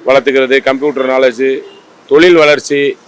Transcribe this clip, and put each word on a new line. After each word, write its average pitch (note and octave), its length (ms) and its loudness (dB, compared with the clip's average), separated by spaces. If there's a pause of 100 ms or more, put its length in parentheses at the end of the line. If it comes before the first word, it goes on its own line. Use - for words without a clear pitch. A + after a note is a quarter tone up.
வளர்த்துக்கிறது, C3 500 0 (120)
கம்ப்யூட்டர் C3 440 -4
நாலேஜ், C3 340 0 (640)
தொழில் E3 320 4
வளர்ச்சி, D3 380 0 (280)